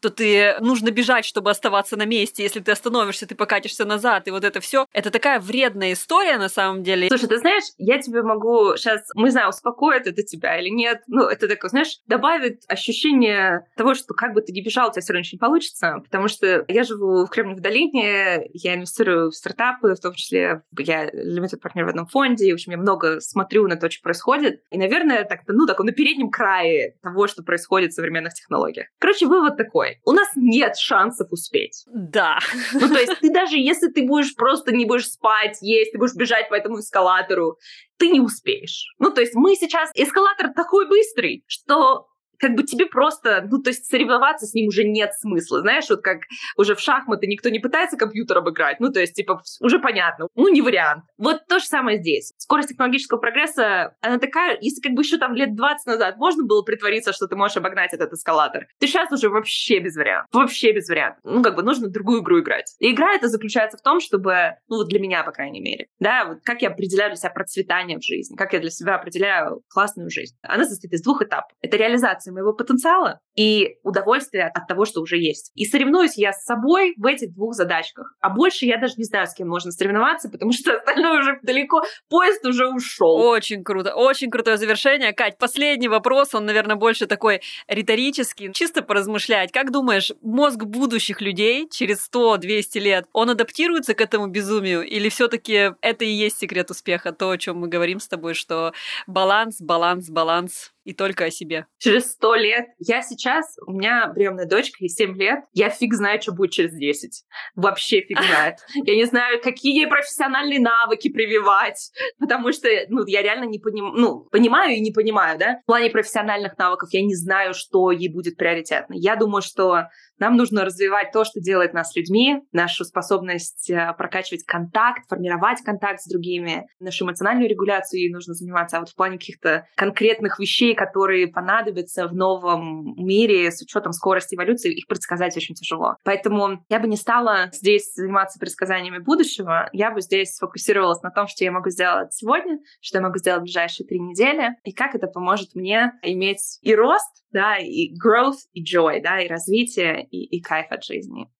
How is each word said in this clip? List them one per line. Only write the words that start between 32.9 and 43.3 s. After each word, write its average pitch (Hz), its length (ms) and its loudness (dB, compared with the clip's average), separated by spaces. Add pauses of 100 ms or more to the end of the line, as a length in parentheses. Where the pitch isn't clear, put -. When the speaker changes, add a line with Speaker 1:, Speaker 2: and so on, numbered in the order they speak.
Speaker 2:
есть 381 200 2
ты 311 120 4
даже 359 260 2
если 294 300 2
ты 277 180 2
будешь 285 300 2
просто 262 380 2
не 240 120 4
будешь 240 240 0
спать, 214 520 0
есть, 220 300 2
ты - 60 -10
будешь 247 180 0
бежать 240 340 0
по 208 60 -2
этому 214 240 -2
эскалатору, 185 800 2 (400)
ты 339 120 4
не 311 100 6
успеешь. - 800 -4
Ну, 392 120 2
то 494 100 2
есть 466 140 0
мы 359 200 6
сейчас... 320 400 -2
Эскалатор 392 580 0
такой 370 340 2
быстрый, 392 600 2
что 277 600 2 (320)
как 247 160 2
бы 269 80 2
тебе 247 220 0
просто, 233 640 2